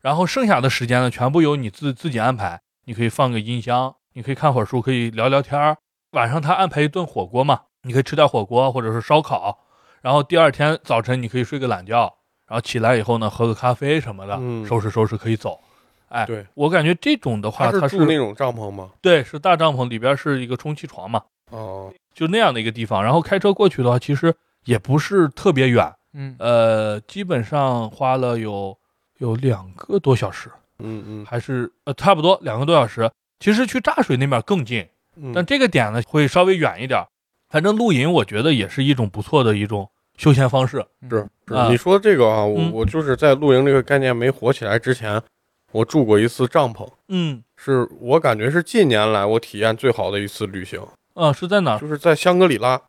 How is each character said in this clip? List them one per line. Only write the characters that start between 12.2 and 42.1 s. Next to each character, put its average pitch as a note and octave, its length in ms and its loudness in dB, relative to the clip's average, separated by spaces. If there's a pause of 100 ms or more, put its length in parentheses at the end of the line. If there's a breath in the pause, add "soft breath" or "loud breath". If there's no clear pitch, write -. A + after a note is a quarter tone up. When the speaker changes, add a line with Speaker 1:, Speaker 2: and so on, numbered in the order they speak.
Speaker 1:
然 A2 100 -6
后 - 20 -2
起 - 200 -6
来 A#2 180 4
以 G#2+ 40 0
后 A#2 180 0
呢， G#2+ 100 -2
喝 A#2 160 -2
个 A2+ 80 0
咖 B2 200 -2
啡 C#3+ 280 -2
什 A#2 120 -12
么 F#2+ 120 -16
的， G2+ 160 -6
Speaker 2:
嗯。 A#2 240 -8
Speaker 1:
收 A2 160 -2
拾 G#2+ 80 -4
收 A2 160 0
拾 A2 100 -6
可 A2+ 140 -6
以 A2+ 60 0
走。 F#2+ 240 -8 (500)
哎， A#2 160 -4
Speaker 2:
对。 G#2+ 200 -10 (100)
Speaker 1:
我 D3 140 0
感 E3 140 2
觉 E3+ 120 2
这 C#4+ 200 0
种 A#2 240 -4
的 G#2+ 120 -6
话， A#2 200 0
Speaker 2:
他 E3+ 160 0
是 F#3+ 120 -2
住 D#3 60 6
那 D#3 120 2
种 G#2+ 180 -2
帐 C3 160 -2
篷 A2 200 -10
吗？ G2 180 -14
Speaker 1:
它 - 60 -20
是 - 60 -20
对， E3+ 220 4
是 D3 160 -12
大 F3 160 4
帐 D#3+ 180 2
篷， B2+ 140 -2
里 A#2 120 -8
边 C3 180 0
是 C3+ 240 -4
一 A#2+ 60 -8
个 B2 100 -6
充 D3+ 180 -8
气 D3 120 -16
床 F#2 220 -16
嘛。 A#2 120 -2 (300)
Speaker 2:
哦。 G2 420 -14 (200)
Speaker 1:
就 D#3+ 140 -4
那 G3 100 0
样 G3 160 4
的 A#2 60 -4
一 A2 40 -4
个 A2+ 80 -2
地 A2+ 140 -8
方， G2+ 160 0
然 A#2 120 2
后 E3 80 2
开 G3 180 -2
车 G3+ 140 2
过 F#3+ 160 2
去 - 120 -4
的 B2 80 2
话， B2 80 2
其 C#3+ 160 -2
实 E3 200 2 (320)
也 A#2 120 2
不 C3+ 220 0
是 F3+ 300 2
特 F3+ 240 0
别 C3 160 2
远。 G2+ 200 4 (240)
Speaker 3:
嗯。 C3+ 260 -14
Speaker 1:
呃， A2 640 2
基 G3+ 220 -12
本 E3 180 -2
上 B2 480 -2
花 C3 280 -2
了 B2 200 -2
有， G2 400 -8 (420)
有 A#2 160 -2
两 G#2+ 420 -2
个 - 200 -4
多 C#3 160 2
小 G#2 160 0
时。 - 200 -14 (300)
Speaker 2:
嗯， G#2+ 280 -12
嗯。 G#2+ 180 -14
Speaker 1:
还 A#2+ 140 -8
是， B2 320 -6 (140)
呃， C#3 80 -8
差 F#3+ 200 2
不 D#3 80 2
多 F3+ 200 4
两 A#2+ 180 -6
个 C#3 60 -2
多 E3 100 2
小 C3+ 100 6
时。 A2+ 240 -4 (300)
其 G#3 140 2
实 A#3+ 120 2
去 B3+ 140 -6
炸 C#4 220 0
水 C#3 160 0
那 C3+ 100 0
边 B2 140 0
更 F3+ 240 -2
近， G#2 200 -6 (300)
Speaker 2:
嗯。 C#3 180 -14
Speaker 1:
但 E3+ 120 -2
这 C#4 120 -2
个 C4 100 2
点 A2+ 260 0
呢， A#2+ 120 -2
会 D3+ 220 0
稍 F3+ 160 2
微 F#3+ 140 2
远 G#2+ 240 -4
一 C3 40 -8
点 B2 140 -2
儿。 F2 80 -8 (420)
反 D#3 140 0
正 G#3 120 2
露 A3 180 2
营， C#3 180 2
我 C3+ 140 2
觉 G#2 160 -4
得 D3+ 120 2
也 G2+ 140 0
是 C3 160 -4
一 C#3 100 2
种 A#2 160 0
不 G#2 120 -10
错 C#3 220 2
的 G#2+ 120 2
一 G#2 100 -2
种 G2+ 240 -8 (280)
休 D3 160 4
闲 B2+ 160 4
方 C3 180 0
式。 B2 180 -6 (160)
Speaker 3:
嗯。 B2+ 80 -20
Speaker 2:
是， G#2+ 180 -2 (200)
是。 A2+ 60 -8
Speaker 1:
啊。 A#2+ 160 2
Speaker 2:
你 A#2+ 80 4
说 F#3+ 200 2
这 G3 200 4